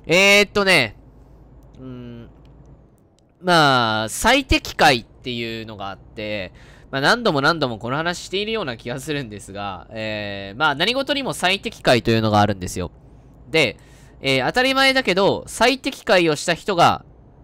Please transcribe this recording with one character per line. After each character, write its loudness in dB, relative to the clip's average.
え 6
ー 2
っ -16
と 0
ね、 2
う -18
ー -18
ん、 -18
ま 2
あ、 -6
最 2
適 -2
解 4
っ -16
て -14
い -6
う -12
の -14
が -10
あ -12
っ -16
て、 -10
ま -4
あ、 -4
何 2
度 2
も 0
何 2
度 -2
も -8
こ -8
の -4
話 -4
し -14
て -6
い -4
る -6
よ -4
う -8
な -8
気 -12
が -8
す -8
る -6
ん -14
で -14
す -18
が、 -10
え -8
ー、 -10
ま 2
あ、 -2
何 -2
事 -2
に -4
も -6
最 -2
適 -12
解 4
と 2
い 4
う 0
の 2
が 6
あ 4
る 0
ん -12
で -8
す -8
よ。 -6
で、 0
え 0
ー、 0
当 -2
た 2
り 2
前 2
だ 0
け 0
ど、 2
最 0
適 -8
解 4
を 0
し -8
た -2
人 -4
が 4